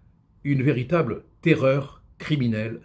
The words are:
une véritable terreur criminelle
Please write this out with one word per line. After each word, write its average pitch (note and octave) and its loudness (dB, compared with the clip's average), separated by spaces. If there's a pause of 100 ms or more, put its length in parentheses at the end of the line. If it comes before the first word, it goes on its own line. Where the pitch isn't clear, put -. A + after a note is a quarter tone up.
(420)
une C#3 0
véritable B2+ -2 (180)
terreur C#3 2 (140)
criminelle A2+ -2